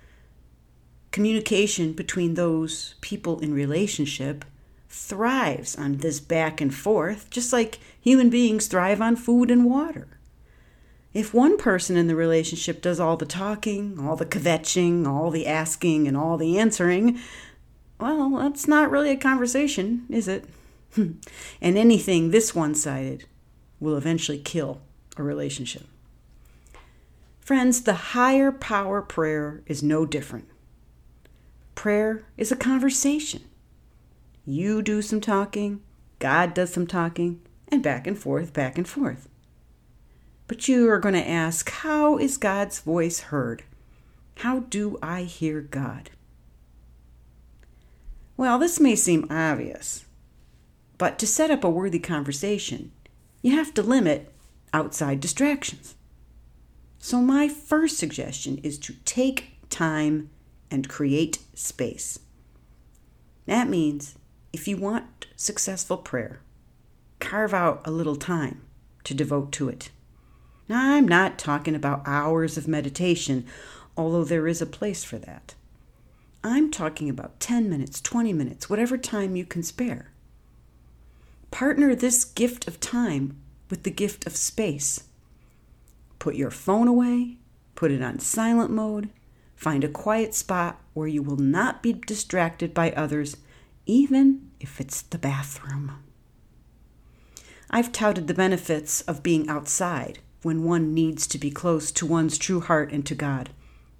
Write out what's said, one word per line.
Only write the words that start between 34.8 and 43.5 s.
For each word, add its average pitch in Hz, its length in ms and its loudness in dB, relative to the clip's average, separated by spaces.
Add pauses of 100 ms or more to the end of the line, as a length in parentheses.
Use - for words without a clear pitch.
do 214 200 0
some 214 180 -2
talking, 202 640 -2 (380)
God 165 340 2
does 180 180 0
some 175 160 -2
talking, 170 540 -2 (260)
and 285 160 2
back 139 240 -2
and 202 100 -4
forth, 147 360 -2
back 135 240 -2
and 180 100 -2
forth. 190 400 -4 (1200)
But 233 220 -4
you 240 200 6
are 208 100 4
gonna 196 180 2
ask, 165 520 -2
"How 302 480 2
is 269 200 0
God's 202 420 -2
voice 170 400 0
heard? 120 440 -4 (760)